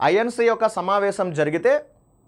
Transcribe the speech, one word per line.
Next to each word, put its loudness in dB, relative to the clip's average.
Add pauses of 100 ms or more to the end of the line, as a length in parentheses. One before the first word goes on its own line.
ఐఎన్సీ 2
యొక్క 2
సమావేశం -2
జరిగితే 0 (420)